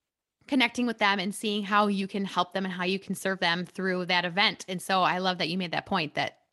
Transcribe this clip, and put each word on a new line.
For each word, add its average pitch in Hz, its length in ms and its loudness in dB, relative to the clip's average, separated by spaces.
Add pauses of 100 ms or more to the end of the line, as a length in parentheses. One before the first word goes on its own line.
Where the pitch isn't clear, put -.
(480)
connecting 247 400 2
with 226 100 -2
them 202 220 2
and 196 160 -2
seeing 208 260 -2
how 208 260 4
you 196 200 0
can 196 180 -4
help 180 280 -2
them 190 100 -2
and 185 100 -4
how 180 120 -4
you 190 120 0
can 190 160 -6
serve 190 260 -2
them 175 260 2
through 185 400 -2
that 175 200 2
event. 180 440 0
And 180 120 -4
so 190 200 2
I 165 160 4
love 185 220 0
that 160 100 0
you 180 80 -2
made 175 160 -4
that 151 120 -2
point, 170 300 -2
that 135 220 -4 (160)